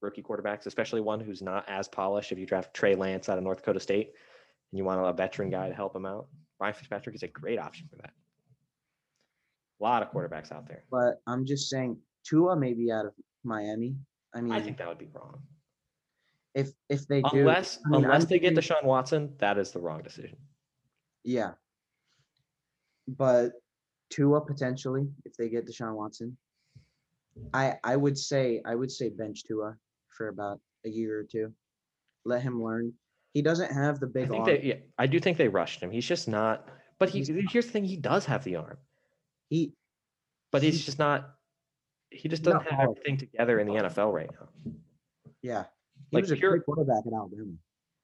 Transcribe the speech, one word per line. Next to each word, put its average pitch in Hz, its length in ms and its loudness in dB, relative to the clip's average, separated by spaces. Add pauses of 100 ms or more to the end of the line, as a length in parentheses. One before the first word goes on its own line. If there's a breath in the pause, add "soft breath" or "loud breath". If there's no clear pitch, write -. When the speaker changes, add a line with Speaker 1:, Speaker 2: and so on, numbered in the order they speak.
Speaker 1:
rookie 101 200 -8
quarterbacks, 104 460 -6
especially 110 340 -2
one 107 180 -2
who's 104 220 -10
not 95 280 -4
as 98 180 -4
polished, 101 440 -2
if 92 60 -4
you 92 80 -8
draft 92 300 -2
Trey 98 200 4
Lance 95 340 -2
out 95 80 0
of 90 60 -4
North 95 160 -2
Dakota 95 200 0
State 101 280 0 (640 soft breath)
and 95 60 -8
you 95 60 -4
want 95 200 0
a 90 100 2
veteran 92 360 -2
guy 92 200 -4
to 92 40 -8
help 98 220 -6
him 95 100 -8
out, 101 220 -10 (320)
Ryan 104 160 -2
Fitzpatrick - 400 -10
is - 80 -10
a 90 40 -8
great 92 320 -6
option 82 300 -12
for - 80 -20
that. - 140 -20 (1700)
A 104 40 -4
lot 113 200 2
of - 80 -6
quarterbacks 82 400 -8
out 78 160 -14
there. - 240 -18
Speaker 2:
But 123 340 0
I'm 123 200 -2
just 139 240 -4
saying, 127 280 -4 (260)
Tua 175 320 4
may 131 180 2
be 117 180 0
out 110 160 0
of 104 60 -12 (300)
Miami. 110 520 -4 (380)
I 120 80 -8
mean, 117 120 -2
Speaker 1:
I 104 80 0
think 107 160 -8
that 87 100 -8
would 85 100 -10
be - 160 -18
wrong. - 280 -18 (1120)
Speaker 2:
if, 139 160 -2 (200)
if 139 180 -2
they 139 140 4
do, 139 180 4
Speaker 1:
Unless, 160 460 6
Speaker 2:
I 151 40 2
mean, 143 160 8
Speaker 1:
unless 143 180 8
Speaker 2:
I'm 165 60 2
Speaker 1:
they 180 100 4
get 170 160 6
Speaker 2:
thinking 160 200 4
Speaker 1:
Deshaun 147 80 2
Watson, 139 560 2
that 101 180 4
is 98 140 0
the 90 80 -8
wrong 80 240 -6
decision. - 340 -16 (880)
Speaker 2:
Yeah. 117 280 -2 (1600)
But 127 440 4 (600)
Tua 147 300 6
potentially, 135 640 -4 (180)
if - 120 -20
they 117 120 -2
get 117 180 -4
Deshaun 113 280 -8
Watson. 110 420 -10 (1160 soft breath)
I, 131 300 0
I 120 120 0
would 143 220 2
say, 131 480 0
I 117 100 -4
would 127 160 -4
say 117 180 -4
bench 107 360 -8
Tua 107 300 -6 (340)
for 110 180 -8
about 101 320 -8 (260)
a 113 40 -6
year 107 300 -4
or 107 40 -8
two. 110 300 -6 (720)
Let 123 160 0
him 123 200 -2
learn. 113 320 -4 (400)
He 147 80 2
doesn't 165 300 2
have 143 280 2
the 131 80 -2
Speaker 1:
I - 20 -10
Speaker 2:
big 127 200 -2
Speaker 1:
think 110 120 0
Speaker 2:
arm. 113 40 0
Speaker 1:
they, 139 180 4
yeah, 127 100 0 (240)
I 123 100 4
do 160 120 2
think 170 180 2
they 139 100 4
rushed 92 340 0
him. 90 100 -6
He's 120 160 -2
just - 200 -2
not, 110 400 0 (300 loud breath)
but 190 120 4
he, - 100 -4
Speaker 2:
He's 139 100 -2
not. 180 220 -2
Speaker 1:
here's 233 160 2
the - 40 -12
thing: 208 140 0
he 190 100 -4
does 175 300 0
have 117 180 0
the 90 140 -4
arm. 78 200 -10 (720)
Speaker 2:
He 156 240 0 (800)
Speaker 1:
But 143 120 4
he's 156 120 6
Speaker 2:
he's 156 100 -2
Speaker 1:
just 139 140 -6
not, 143 360 2 (760)
he - 180 -12
just 160 160 -4
Speaker 2:
not 175 100 6 (100)
Speaker 1:
doesn't - 80 -8
have 135 140 2
Speaker 2:
polished. 113 140 0
Speaker 1:
everything 139 180 -2
together 117 420 2
in 104 80 2
the 104 100 2
N 104 80 2
F 85 140 -2
L 104 120 4
right 80 220 -2
now. - 400 -16 (680)
Speaker 2:
Yeah. 113 240 -4 (440)
He - 80 2
Speaker 1:
Like, 190 60 4
Speaker 2:
was 185 80 -2
a 147 40 4
Speaker 1:
pure 185 160 4
Speaker 2:
great 175 140 2
quarterback 135 400 2
at 113 80 -4
Alabama. 104 400 -8 (500)